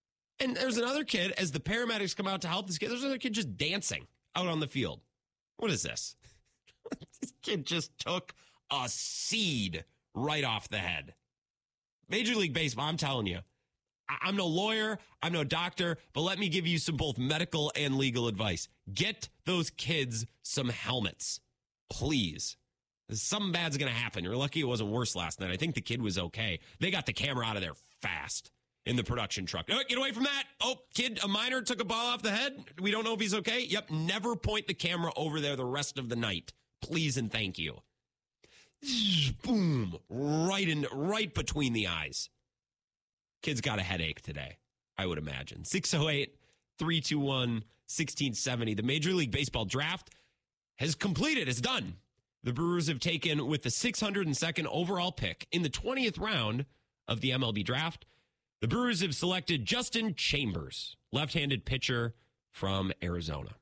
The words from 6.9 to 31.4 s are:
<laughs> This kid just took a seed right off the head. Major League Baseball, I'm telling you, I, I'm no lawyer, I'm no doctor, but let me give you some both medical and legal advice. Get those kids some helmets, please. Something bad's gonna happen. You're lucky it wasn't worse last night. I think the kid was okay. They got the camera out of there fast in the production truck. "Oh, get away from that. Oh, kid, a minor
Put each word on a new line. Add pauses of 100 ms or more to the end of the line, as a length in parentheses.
<laughs> (240)
This (100)
kid
just
took (380)
a
seed (300)
right
off
the
head. (960)
Major
League
Baseball,
I'm
telling
you, (680)
I,
I'm
no
lawyer, (240)
I'm
no
doctor, (140)
but
let
me
give
you
some
both
medical
and
legal
advice. (240)
Get (160)
those
kids (160)
some
helmets, (520)
please. (540)
Something
bad's
gonna
happen.
You're
lucky
it
wasn't
worse
last
night.
I
think
the
kid
was
okay. (200)
They
got
the
camera
out
of
there (260)
fast (360)
in
the
production
truck.
"Oh,
get
away
from
that. (160)
Oh, (120)
kid,
a
minor